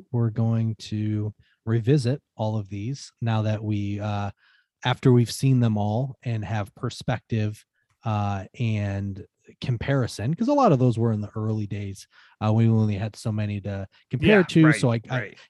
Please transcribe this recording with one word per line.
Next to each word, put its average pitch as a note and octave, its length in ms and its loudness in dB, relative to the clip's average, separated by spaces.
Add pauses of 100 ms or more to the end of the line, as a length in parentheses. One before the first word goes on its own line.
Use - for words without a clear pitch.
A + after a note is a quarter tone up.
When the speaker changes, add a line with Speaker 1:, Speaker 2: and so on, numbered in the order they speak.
(100)
Speaker 1:
we're A#2 200 0
going A2+ 460 0
to G#2+ 560 -4 (320)
revisit A#2+ 560 0 (160)
all A2 220 -2
of G2+ 100 -8
these G#2 520 -10
now A2+ 220 0
that G#2+ 200 -2
we, G2+ 380 -4
uh, G2+ 320 -6 (520)
after B2+ 280 4
we've A#2+ 180 6
seen C3 300 2
them A2+ 180 2
all A2+ 460 -2
and A2+ 200 -4
have G#2 300 -6
perspective, A2 920 -6 (400)
uh, G2+ 420 -2 (120)
and G2+ 640 -4 (360)
comparison, B2 760 -2
'cause A#3 140 -2
a D4 60 2
lot B3+ 180 4
of C3 60 4
those B2 200 4
were A2+ 140 0
in G#2+ 80 -2
the G#2 160 -8
early A2 300 -4
days. G2+ 400 -10 (380)
Uh, A2 80 2
we A2+ 160 4
only A2 280 2
had A2 200 -6
so - 160 -6
many G#2 280 -4
to G2 260 -8 (240)
compare E3 280 6
Speaker 2:
Yeah, F#3 60 6
Speaker 1:
to, D#3+ 220 6
Speaker 2:
right, D#3 140 6
Speaker 1:
so B2 120 2
I, A#2 80 -2 (100)
I, C3 100 -4
Speaker 2:
right. G2+ 180 -12 (120)